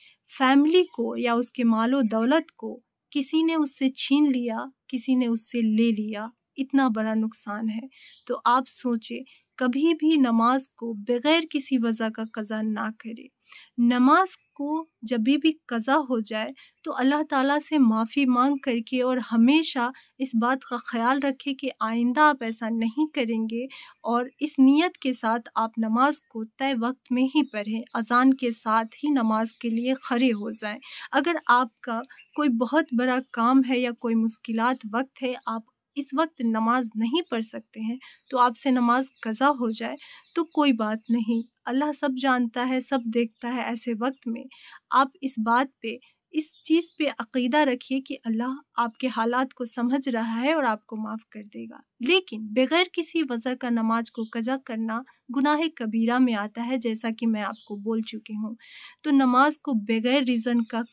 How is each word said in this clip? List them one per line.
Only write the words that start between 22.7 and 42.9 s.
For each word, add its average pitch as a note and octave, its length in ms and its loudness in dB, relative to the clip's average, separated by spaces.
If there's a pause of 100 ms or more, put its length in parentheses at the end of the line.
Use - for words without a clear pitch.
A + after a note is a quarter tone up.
नहीं A3+ 440 -2
करेंगे A3+ 520 -4 (380)
और A#3+ 240 -2 (120)
इस D4+ 180 -4
नीयत D4 420 6
के B3+ 140 -2
साथ A#3 420 -2
आप A3+ 220 -2
नमाज A#3+ 420 2
को A3 220 -12
तय C4+ 320 -4
वक्त A#3+ 360 -4
में B3 140 2
ही D4 200 2
पढ़ें, G#3+ 380 -6 (120)
अजान A#3+ 380 4
के B3+ 200 -4
साथ A3+ 500 -2
ही D4 80 0
नमाज A3+ 420 0
के - 160 -8
लिए A#3+ 320 0
खड़े B3+ 300 0
हो G#3+ 220 -6
जाएं। G#3+ 240 -10 (360)
अगर D4+ 280 0 (100)
आपका A#3+ 500 0 (340)
कोई D4 140 0 (100)
बहुत C#4 360 0
बड़ा B3+ 240 0 (140)
काम B3+ 300 4
है B3 160 0
या B3 140 -2
कोई A#3 240 -2
मुश्किलात A3+ 680 -2
वक्त A#3+ 340 -6
है, B3+ 140 -4 (120)
आप A3+ 180 -8 (320)
इस C#4 180 -8
वक्त D#4 280 -2
नमाज A3+ 540 0
नहीं A#3 240 0 (100)
पढ़ A3+ 120 -2
सकते A3+ 360 -16
हैं, A3+ 180 -6 (340)
तो C4 80 -2
आपसे B3 320 2
नमाज B3 380 2 (140)
कज़ा A3+ 300 0
हो A#3+ 180 -2
जाए A3+ 240 -8 (400)
तो E4+ 80 0 (100)
कोई C#4+ 220 4
बात A3 260 -4 (100)
नहीं, A3+ 320 0 (220)
अल्लाह C#4 280 -2
सब C#4+ 240 -2
जानता B3 460 0
है, B3+ 180 -2
सब B3+ 260 -4